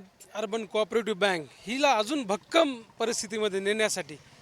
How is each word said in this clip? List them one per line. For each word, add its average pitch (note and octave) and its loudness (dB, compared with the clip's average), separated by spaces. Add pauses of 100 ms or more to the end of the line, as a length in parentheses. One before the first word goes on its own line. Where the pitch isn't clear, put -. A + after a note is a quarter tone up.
(340)
अर्बन G#3+ -4
कोऑपरेटिव्ह G#3+ 0
बँक F3+ 2
हिला C4+ 2
अजून A#3 0
भक्कम B3 0 (180)
परिस्थितीमध्ये G#3+ -2
नेण्यासाठी G3 -2 (260)